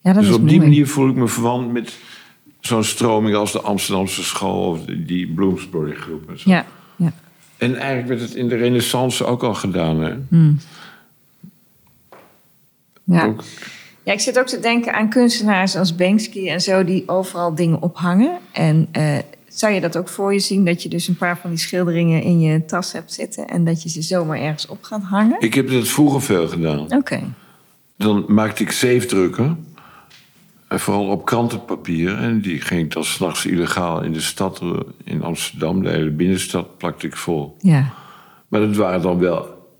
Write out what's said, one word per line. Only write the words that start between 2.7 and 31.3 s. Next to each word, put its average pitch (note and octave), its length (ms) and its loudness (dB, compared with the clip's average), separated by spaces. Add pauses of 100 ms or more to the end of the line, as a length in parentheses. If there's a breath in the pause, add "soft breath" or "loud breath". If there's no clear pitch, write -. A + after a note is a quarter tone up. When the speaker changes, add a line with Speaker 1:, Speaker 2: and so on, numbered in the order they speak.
Speaker 2:
stroming A2 520 2
als G#2 160 0
de - 100 -4
Amsterdamse F#2+ 640 -2
School F#2+ 480 -2
of E2 140 -6
die, F2+ 200 -8
die F2 220 -4
Bloomsbury-groep E2 1000 -4
en F2 100 -16
zo. - 100 2
Speaker 1:
Ja, F3 160 2 (300)
ja. E3+ 180 -2 (440)
Speaker 2:
En B2+ 180 0
eigenlijk B2+ 320 -4
werd B2 140 -4
het A2+ 140 -10
in B2+ 140 -2
de B2 60 0
Renaissance B2 680 0
ook B2 180 -2
al A#2+ 100 0
gedaan, E2+ 480 0
hè? D#2+ 120 -2 (160)
Speaker 1:
Hmm. D#3 280 6 (2500 loud breath)
Ja. E3+ 220 4
Speaker 2:
Ook A2 180 -2 (600 loud breath)
Speaker 1:
Ja, G3 100 -2
ik G#3 60 -2
zit B3 200 0
ook B3+ 80 0
te B3+ 120 -6
denken A#3 340 0
aan G#3+ 160 0
kunstenaars G#3+ 680 2
als E3+ 200 0
Banksy F#3+ 520 0
en E3 140 -2
zo, F#3+ 220 2
die F3+ 260 0
overal F3 460 -2
dingen E3 260 2
ophangen. F#3 560 0 (140)
En, D#3+ 400 2
eh, D3+ 260 0 (300)
zou - 260 0
je F#3 80 0
dat E3 160 -2
ook F3+ 120 -4
voor G3 240 -2
je G3+ 60 2
zien, G3 260 2
dat E3+ 180 0
je E3+ 60 -8
dus E3+ 180 -4
een F3+ 100 0
paar F3 200 -2
van F3+ 120 -10
die E3 100 -4
schilderingen E3+ 640 0
in E3+ 180 4
je D#3+ 260 2
tas F3 260 -4
hebt - 220 -12
zitten - 340 -10
en F3 160 0
dat E3 200 0
je E3 60 -8
ze D#3+ 120 -8
zomaar D#3+ 380 -2
ergens D3+ 280 -6
op - 160 -16
gaat G#3+ 200 -8
hangen? G3+ 360 2
Speaker 2:
Ik A2 140 0
heb C3+ 160 2
dat B2 180 0
vroeger C#3+ 340 2
veel F2 260 2
gedaan. D#2+ 380 -2 (120)
Speaker 1:
Oké. - 220 -2 (760 soft breath)
Speaker 2:
Dan G#2 300 2
maakte G#2+ 360 2
ik - 80 -4
zeefdrukken, B2 920 0 (1040 soft breath)
eh, G2 100 -4
vooral G2+ 300 -2
op G2+ 180 -2
krantenpapier. F#2+ 920 -2